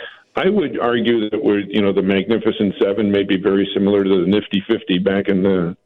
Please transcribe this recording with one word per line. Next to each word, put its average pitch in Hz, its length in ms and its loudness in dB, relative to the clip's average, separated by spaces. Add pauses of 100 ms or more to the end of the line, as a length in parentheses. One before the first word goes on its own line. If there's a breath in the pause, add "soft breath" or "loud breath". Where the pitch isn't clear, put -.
(360 loud breath)
I 175 140 0
would 175 300 -2
argue 117 500 0
that 107 140 -4
we're, 104 160 2
you 101 240 -2
know, 98 100 2
the 98 80 0
Magnificent 98 800 0
Seven 101 300 0
may 98 100 2
be 98 160 0
very 98 380 0
similar 98 280 2
to 95 180 2
the 85 60 0
Nifty 101 400 0
fifty 104 300 0
back 98 300 0
in 98 160 0
the 92 420 0